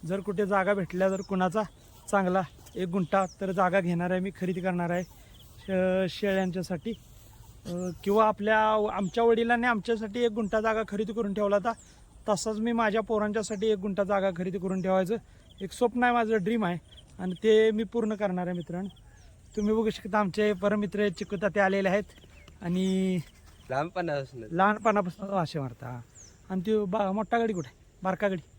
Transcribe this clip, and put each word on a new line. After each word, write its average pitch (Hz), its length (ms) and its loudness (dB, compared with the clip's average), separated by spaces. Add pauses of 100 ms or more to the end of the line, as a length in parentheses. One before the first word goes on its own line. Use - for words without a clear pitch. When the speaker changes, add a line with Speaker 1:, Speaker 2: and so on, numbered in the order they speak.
Speaker 1:
जर 185 160 -4
कुठे 196 260 -2
जागा 196 280 2
भेटल्या, 185 340 0
जर 190 120 -2
कुणाचा 185 420 0 (480)
चांगला 190 320 2 (340)
एक 180 120 -4
गुंठा, 190 380 0 (140)
तर 190 120 -4
जागा 185 280 2
घेणार 175 300 0
आहे 185 100 0
मी, 190 100 -4 (100)
खरेदी 185 200 -2
करणार 175 300 -2
आहे 180 120 0 (640)
शे-, 185 440 2
शेळ्यांच्यासाठी. 190 840 -2 (760)
अ, - 40 -10 (340)
किंवा 214 240 4
आपल्या, 214 320 2 (360)
आमच्या 202 280 0
वडिलांनी 233 420 4
आमच्यासाठी 220 540 -2
एक 240 100 2
गुंठा 220 300 0
जागा 220 280 0
खरेदी 202 240 -4
करून 202 220 -4
ठेवला 208 220 2
होता, 214 160 0 (560)
तसाच 214 280 0
मी 226 160 -2
माझ्या 226 280 2
पोरांच्यासाठी 214 680 -2
एक 214 120 2
गुंठा 202 260 -2
जागा 196 320 2
खरेदी 180 220 -4
करून 185 240 -2
ठेवायचं 190 340 2 (440)
एक 196 120 -8
स्वप्न 240 300 0
आहे 247 100 4
माझं, 226 280 2
ड्रीम 220 240 0
आहे, 175 140 -2 (400)
आणि 185 140 -4 (100)
ते 220 280 6
मी 220 140 -2
पूर्ण 220 300 -2
करणार 185 320 -2
आहे 180 100 -4
मित्रांनो. 175 320 -8 (680)
तुम्ही 214 180 2
बघू 220 160 2
शकता 202 280 -4
आमचे 208 340 0
परममित्र 208 560 0
चिकू 202 340 -6
तात्या 202 220 2
आलेले 190 240 2
आहेत 196 160 0 (580)
आणि 185 560 0 (520)
Speaker 2:
लहानपणापासून. 143 800 -4
Speaker 1:
लहानपणापासून 202 800 2
वाशे 170 320 -2
मारता. 123 400 -10 (500)
आणि 190 100 -2
तो 214 240 0
बा-, 196 280 0
मोठा 220 260 0
गाडी 226 140 2
कुठे 170 160 -4
आहे, - 340 -20
बारका 190 260 0
गाडी? 185 140 -2 (160)